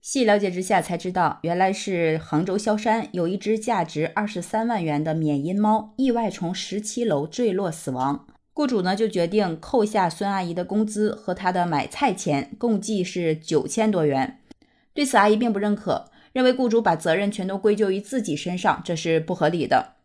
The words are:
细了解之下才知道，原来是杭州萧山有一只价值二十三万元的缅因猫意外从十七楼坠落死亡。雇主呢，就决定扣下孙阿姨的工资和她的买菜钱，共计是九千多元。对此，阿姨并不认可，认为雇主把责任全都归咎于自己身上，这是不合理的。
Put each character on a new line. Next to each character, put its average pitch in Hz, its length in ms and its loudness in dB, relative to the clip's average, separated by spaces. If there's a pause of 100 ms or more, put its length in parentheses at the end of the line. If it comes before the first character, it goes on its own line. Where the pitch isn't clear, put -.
细 - 240 0
了 208 140 6
解 196 120 0
之 180 120 -4
下 185 180 2
才 180 160 -4
知 180 160 -6
道， 175 300 0
原 170 160 -2
来 190 120 4
是 170 460 0
杭 156 260 -2
州 185 140 -2
萧 208 180 0
山 220 380 0
有 175 160 -2
一 190 80 -2
只 214 220 0
价 214 260 0
值 160 300 -4
二 208 120 -2
十 208 140 -6
三 226 260 -2
万 220 160 -2
元 151 220 0
的 156 100 -2
缅 151 300 0
因 185 160 -2
猫 214 380 2
意 262 120 2
外 226 200 0
从 175 240 -6
十 190 260 -6
七 233 240 -4
楼 156 220 0
坠 220 260 0
落 185 180 0
死 156 200 -8
亡。 131 360 -2 (280)
雇 294 120 0
主 247 140 2
呢， 185 160 0
就 220 100 0
决 180 200 0
定 180 340 0
扣 233 240 2
下 208 240 2
孙 196 220 -4
阿 196 120 -2
姨 170 120 -4
的 180 100 -2
工 208 220 0
资 214 280 0
和 - 200 -6
她 185 180 -2
的 180 140 2
买 151 200 0
菜 247 280 0
钱， 147 420 -2
共 226 240 0
计 208 240 -2
是 170 320 -2
九 156 320 0
千 220 220 2
多 175 160 2
元。 135 320 0 (560)
对 294 120 0
此， 262 100 2
阿 202 100 8
姨 214 120 4
并 240 120 0
不 202 80 0
认 208 160 0
可， - 360 -4 (240)
认 254 100 2
为 254 80 6
雇 254 160 2
主 226 140 4
把 190 120 4
责 160 220 0
任 202 160 0
全 190 140 -6
都 190 100 -4
归 208 180 4
咎 202 160 2
于 190 80 0
自 254 220 -4
己 165 160 -4
身 180 220 -6
上， 180 260 0
这 175 100 -2
是 165 240 0
不 156 160 -2
合 160 140 2
理 160 180 0
的。 - 280 2 (100)